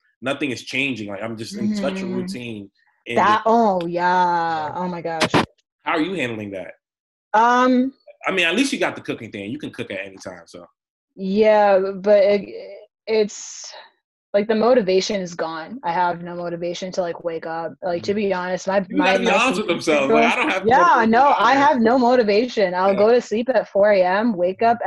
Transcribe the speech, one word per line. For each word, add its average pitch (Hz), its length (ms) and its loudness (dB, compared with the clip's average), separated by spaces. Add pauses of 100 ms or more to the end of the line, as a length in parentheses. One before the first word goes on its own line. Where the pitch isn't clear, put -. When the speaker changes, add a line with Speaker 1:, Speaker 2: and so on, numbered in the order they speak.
(200)
Speaker 1:
nothing 139 300 -6
is 113 120 -10
changing. 127 460 -6
Like, 101 140 -10
I'm 113 160 -10
just 110 180 -12
in 208 180 -4
such 190 280 -6
a 190 40 -8
Speaker 2:
Mm-hmm. 185 100 -6
Speaker 1:
routine. 120 540 -10 (360)
And 120 100 -2
Speaker 2:
That, 208 220 2
Speaker 1:
it - 80 -8
Speaker 2:
oh, 214 400 2
yeah. 170 840 0
Speaker 1:
Yeah. - 80 -12
Speaker 2:
Oh, 185 120 -6
my 175 120 -8
gosh. 160 320 -4 (520)
Speaker 1:
How 151 80 -4
are 165 100 0
you 185 120 -6
handling 113 380 -6
that? 90 220 -12 (600)
Speaker 2:
Um, 247 580 4 (340)
Speaker 1:
I 151 60 -2
mean, 180 140 2
at 170 80 0
least 269 180 0
you 214 60 -4
got 151 180 -2
the - 60 -16
cooking 117 280 -10
thing. 101 200 -10
You 131 80 -8
can 127 120 -12
cook 113 200 -10
at 98 100 -10
any 98 160 -14
time, 90 300 -16
so. 87 180 -20 (500)
Speaker 2:
Yeah, 202 640 4 (180)
but 202 280 4
it, 202 240 2 (580)
it's, - 640 -4 (640)
like, 208 160 0
the 226 60 2
motivation 214 680 2
is 175 140 -10
gone. 165 500 -10
I 175 80 -4
have 175 300 -2
no 175 120 -10
motivation 175 580 -8
to, 185 100 -2
like, 170 200 -6
wake 165 220 -6
up. 165 280 -8 (100)
Like, 175 220 -4
to 202 80 -2
Speaker 1:
Mm-hmm. 202 40 -2
Speaker 2:
be 202 160 -2
honest, 180 340 -6
my, 190 140 0
Speaker 1:
People 214 180 -6
Speaker 2:
my, 190 140 4
Speaker 1:
gotta 190 60 2
be 190 80 -2
Speaker 2:
my 226 60 2
Speaker 1:
honest 240 160 2
with 214 80 -2
Speaker 2:
sleeping 202 120 -4
Speaker 1:
themselves. 147 460 0
Like, - 80 4
Speaker 2:
schedule - 100 4
Speaker 1:
I - 40 -2
don't - 140 -2
have 185 160 -2
Speaker 2:
Yeah, 254 120 4
Speaker 1:
motivation 285 320 4
Speaker 2:
no, 262 260 6
I 220 180 4
Speaker 1:
either. 277 120 4
Speaker 2:
have 285 160 4
no 233 160 4
motivation. 233 760 2
I'll 190 200 2
Speaker 1:
Yeah. 190 40 -4
Speaker 2:
go 214 140 6
to 247 80 4
sleep 233 300 -4
at 214 180 0
four 202 240 4
A 190 100 6
M, 202 340 2
wake 180 260 -2
up 233 240 4